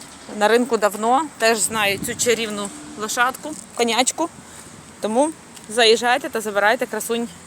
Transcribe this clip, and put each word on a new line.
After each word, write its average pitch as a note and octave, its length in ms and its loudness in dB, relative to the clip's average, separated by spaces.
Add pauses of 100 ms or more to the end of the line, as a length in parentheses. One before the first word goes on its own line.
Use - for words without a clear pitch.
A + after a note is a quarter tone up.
(380)
На G#3 100 4
ринку A#3+ 280 2
давно. G#3+ 500 0 (120)
Теж A3+ 200 2
знаю G3+ 480 0
цю A#3 80 -6
чарівну G#3+ 560 -2 (280)
лошадку, B3 560 -2 (200)
конячку. A#3+ 540 0 (720)
Тому B3 320 0 (360)
заїжджайте A#3+ 600 2
та A3+ 120 -6
забирайте G#3+ 460 0
красунь A#3 420 -4 (180)